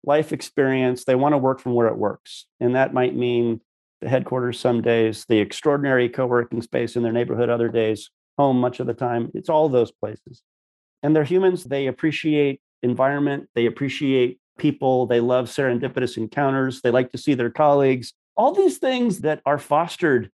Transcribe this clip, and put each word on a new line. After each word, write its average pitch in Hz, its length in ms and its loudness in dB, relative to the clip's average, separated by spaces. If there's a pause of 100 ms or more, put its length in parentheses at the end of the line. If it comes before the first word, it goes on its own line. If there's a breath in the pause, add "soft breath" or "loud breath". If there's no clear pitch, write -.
life 151 260 2
experience. 131 720 0
They 131 120 2
wanna 143 220 2
work 131 220 0
from 123 140 -4
where 117 140 4
it 110 100 0
works. - 480 -6 (140)
And 123 160 0
that 131 180 2
might 127 220 0
mean 120 460 0 (400)
the - 80 -8
headquarters 127 500 -2
some 120 220 0
days, 113 460 0
the 110 120 4
extraordinary 135 680 0
co-working 120 520 -2
space 120 340 -4
in 117 80 0
their 113 80 0
neighborhood 120 380 0
other 117 200 0
days, 110 400 -2 (280)
home 135 220 2
much 123 200 -2
of 127 80 -4
the 123 60 -4
time. 120 400 -4
It's - 160 -8
all 156 180 4
those 123 240 2
places. - 500 -12 (600)
And 151 140 2
they're 156 80 4
humans. 180 400 2
They 139 240 -4
appreciate 147 760 -2 (220)
environment. 139 720 0
They 120 100 2
appreciate 131 760 0 (180)
people. 131 500 0
They 120 140 2
love 123 260 0
serendipitous 127 720 -4
encounters. 131 640 -2
They 123 100 0
like 123 220 0
to 123 40 -10
see 143 160 -2
their 120 160 -2
colleagues. 139 640 2 (240)
All 269 160 2
these 392 240 2
things 247 440 -2
that 151 240 -2
are 143 120 2
fostered 147 800 0